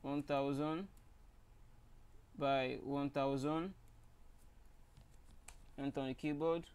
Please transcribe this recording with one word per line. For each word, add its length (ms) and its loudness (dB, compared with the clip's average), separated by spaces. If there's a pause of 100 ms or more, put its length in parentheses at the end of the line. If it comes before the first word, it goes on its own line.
one 220 0
thousand 640 2 (1500)
by 480 4
one 280 0
thousand, 640 2 (2000)
enter 220 0
on 80 0
the 80 0
keyboard. 480 2 (120)